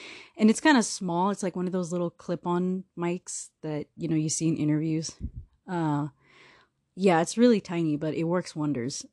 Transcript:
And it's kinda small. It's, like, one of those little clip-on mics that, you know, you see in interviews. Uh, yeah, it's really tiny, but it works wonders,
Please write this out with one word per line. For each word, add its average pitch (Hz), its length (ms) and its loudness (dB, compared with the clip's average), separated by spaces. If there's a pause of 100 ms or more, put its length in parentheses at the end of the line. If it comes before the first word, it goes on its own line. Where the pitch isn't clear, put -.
(380)
And 220 120 6
it's 220 120 2
kinda 277 220 6
small. 180 460 -2
It's, 202 140 -4
like, 180 120 -4
one 180 100 -2
of 180 60 -4
those 180 200 -4
little 175 180 -2
clip-on 180 720 -4 (140)
mics 175 520 -6 (120)
that, 151 340 -6
you 165 120 -6
know, 160 80 0
you 156 140 0
see 160 180 -2
in 165 100 0
interviews. 156 580 0 (520)
Uh, 151 420 0 (880)
yeah, 180 260 4
it's - 160 -2
really 233 240 6
tiny, 165 340 -2
but 156 180 -4
it 165 120 -2
works 175 300 -2
wonders, 143 580 -4